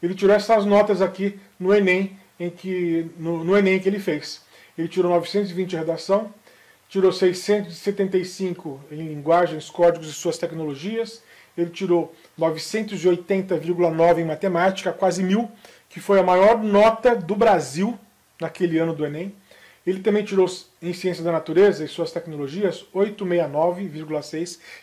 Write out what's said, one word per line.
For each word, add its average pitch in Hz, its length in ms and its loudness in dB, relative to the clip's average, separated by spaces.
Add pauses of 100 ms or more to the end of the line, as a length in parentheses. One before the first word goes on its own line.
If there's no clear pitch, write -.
Ele 175 140 -2
tirou 196 180 4
essas 208 300 4
notas 202 380 4
aqui 190 360 -2 (220)
no 190 160 2
enem, 190 420 2 (220)
em 175 100 -6
que, 170 680 -4
no, 165 260 -4
no 180 140 2
enem 190 200 4
que 190 120 -2
ele 202 100 -2
fez. 151 420 -6 (340)
Ele 165 120 -4
tirou 180 240 0
novecentos 180 400 0
e - 20 -10
vinte 180 200 -4
em - 40 -2
redação, 190 560 -2 (560)
tirou 190 220 2
seiscentos 185 640 0
e - 20 -18
setenta 190 420 -2
e 180 80 -2
cinco 170 640 -8
em 156 200 -10
linguagens, 156 600 0
códigos 165 400 2
e 151 40 -14
suas - 260 -4
tecnologias. 160 800 -8 (340)
Ele 170 140 -2
tirou 175 460 -2 (200)
novecentos 165 680 -4
e 180 40 2
oitenta 185 500 0
vírgula 170 340 0
nove 170 300 4
em 165 40 -2
matemática, 180 680 -2
quase 180 300 -2
mil, 208 300 0 (360)
que - 120 -20
foi 196 200 2
a 180 40 6
maior 196 400 4
nota 220 520 4
do 190 200 -4
Brasil 190 640 2 (400)
naquele 165 400 -2
ano 165 160 0
do 147 100 -4
enem. 160 300 -8 (500)
Ele 190 140 -2
também 208 240 0
tirou 190 240 2 (340)
em 170 120 -6
ciência 175 300 -6
da 170 80 -2
natureza 160 520 2
e 147 40 -4
suas 165 240 -6
tecnologias 165 800 -6
oitocentos 202 340 -2
e 175 120 2
sessenta 151 100 0
e - 20 -12
nove 175 360 0
vírgula 151 360 -8
seis, 170 360 -10 (240)